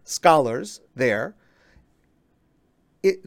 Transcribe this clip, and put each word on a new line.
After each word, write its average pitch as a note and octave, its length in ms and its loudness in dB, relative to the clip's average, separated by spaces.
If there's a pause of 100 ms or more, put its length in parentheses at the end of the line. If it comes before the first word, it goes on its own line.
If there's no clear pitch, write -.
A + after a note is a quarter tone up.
scholars D3+ 720 0 (160)
there, B2 400 -2 (1700)
it, F#3+ 240 0